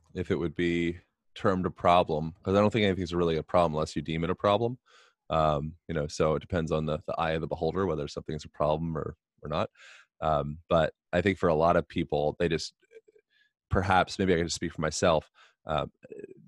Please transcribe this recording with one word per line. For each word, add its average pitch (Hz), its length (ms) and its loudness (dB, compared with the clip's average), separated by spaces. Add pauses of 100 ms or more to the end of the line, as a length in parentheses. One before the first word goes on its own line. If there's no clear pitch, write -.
(140)
if 90 160 -6
it 87 80 0
would 80 160 -4
be 85 440 -2 (360)
termed 92 300 0
a 92 60 -2
problem, 80 720 2
'cause 95 120 0
I 101 60 6
don't 104 100 4
think 107 140 2
anything's 90 300 0
really 85 240 2
a 76 40 -2
problem 85 300 2
unless 76 240 -4
you 80 60 -2
deem 80 200 -4
it 82 80 0
a 92 40 -4
problem. 110 440 0 (520)
Um, 78 460 0 (120)
you 82 60 -6
know, 76 140 -2
so 78 260 0
it 73 60 -2
depends 82 320 -4
on 78 120 0
the, 76 220 -4
the - 120 -6
eye 80 140 -2
of 80 80 -2
the 78 60 -4
beholder, 82 400 -2
whether 73 200 -4
something's - 380 -10
a - 60 -18
problem 78 480 -2
or, 76 180 -8 (260)
or 76 60 -12
not. 78 220 -4 (500)
Um, 76 380 -2 (100)
but 82 240 2 (200)
I 87 100 2
think 95 160 2
for 90 100 2
a 82 60 4
lot 82 220 4
of 85 120 0
people, 76 500 -2
they 87 100 0
just, 80 260 -4 (960)
perhaps, 92 500 2
maybe 95 140 2
I 85 40 4
can 85 100 0
just 80 80 -6
speak - 180 -6
for - 80 -10
myself, 78 480 2 (380)
uh, 73 200 -2 (600)